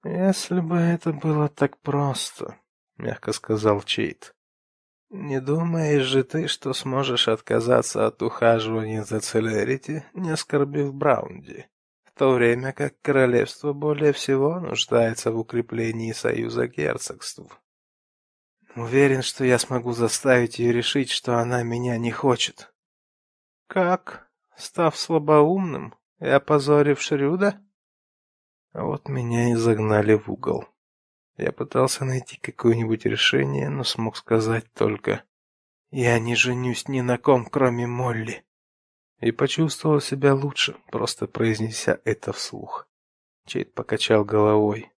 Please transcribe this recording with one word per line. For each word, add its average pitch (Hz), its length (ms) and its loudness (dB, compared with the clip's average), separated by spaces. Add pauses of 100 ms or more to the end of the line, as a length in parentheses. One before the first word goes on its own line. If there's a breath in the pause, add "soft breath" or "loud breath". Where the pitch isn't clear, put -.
«Если 180 580 -2
бы 165 160 -2
это 170 360 0
было 151 340 0
так - 300 -2
просто», - 800 -6 (400)
мягко - 360 -8
сказал 107 500 0
Чейд. - 500 -6 (800)
«Не 147 280 -6
думаешь 151 680 0
же 131 180 2
ты, 156 240 -4
что - 260 -4
сможешь 131 540 0
отказаться 113 800 2
от - 160 -4
ухаживания 110 800 0
за 110 160 -4
Целерити, 113 840 -2 (120)
не 180 160 -4
оскорбив 143 600 -2
Браунди, - 760 -2 (360)
в - 140 -20
то 135 140 4
время 123 420 2
как - 260 -6
королевство 131 760 2
более 147 380 0
всего 139 480 0
нуждается 117 720 0
в 113 60 -4
укреплении 113 760 -4
союза 117 520 -2
герцогств?» - 800 -6 (1300)
«Уверен, 131 460 2
что - 240 -4
я 123 140 6
смогу 123 320 -4
заставить 117 680 2
её 120 160 2
решить, 120 380 0
что - 260 -2
она 120 240 0
меня 120 380 -4
не 117 100 -2
хочет». - 640 -2 (920)
«Как? - 600 -2 (300)
Став - 400 0
слабоумным 156 960 2 (260)
и - 60 -10
опозорив 143 720 4
Шрюда?» 170 640 0 (1120)
Вот - 360 -6
меня 120 420 0
и - 20 2
загнали 107 600 4
в 104 120 -4
угол. - 380 -4 (720)
Я - 140 -2
пытался - 540 -2
найти 131 320 -6
какое-нибудь 113 680 0
решение, 135 640 0
но 139 140 -4
смог - 340 -4
сказать 113 560 0
только: 104 500 -2 (680)
«Я 120 280 2
не 120 160 -2
женюсь 123 520 -2
ни 135 140 -2
на 123 160 0
ком, 123 280 2
кроме 120 400 0
Молли». 120 580 -4 (760)
И 117 120 0
почувствовал 147 680 0
себя 139 320 2
лучше, 139 420 -2 (160)
просто 113 360 -4
произнеся 110 760 -2
это 101 280 -4
вслух. - 540 -12 (580)
Чейд - 280 -6
покачал 107 520 2
головой. 107 720 2